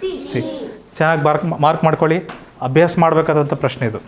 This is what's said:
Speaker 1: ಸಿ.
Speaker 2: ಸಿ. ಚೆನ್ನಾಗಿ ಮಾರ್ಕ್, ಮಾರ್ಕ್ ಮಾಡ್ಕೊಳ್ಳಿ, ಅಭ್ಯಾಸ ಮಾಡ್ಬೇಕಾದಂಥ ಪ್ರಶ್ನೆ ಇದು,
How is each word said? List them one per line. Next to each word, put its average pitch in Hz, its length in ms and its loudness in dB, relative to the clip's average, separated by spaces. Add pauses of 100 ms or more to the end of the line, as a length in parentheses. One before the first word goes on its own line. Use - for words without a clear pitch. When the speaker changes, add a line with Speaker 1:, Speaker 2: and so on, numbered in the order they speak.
Speaker 1:
ಸಿ. 381 200 -6
Speaker 2:
ಸಿ. - 200 -6 (540)
ಚೆನ್ನಾಗಿ 156 280 0
ಮಾರ್ಕ್, 151 220 2
ಮಾರ್ಕ್ 165 400 0
ಮಾಡ್ಕೊಳ್ಳಿ, 160 340 2 (440)
ಅಭ್ಯಾಸ 156 360 2
ಮಾಡ್ಬೇಕಾದಂಥ 160 560 2
ಪ್ರಶ್ನೆ 131 320 -4
ಇದು, 107 220 -6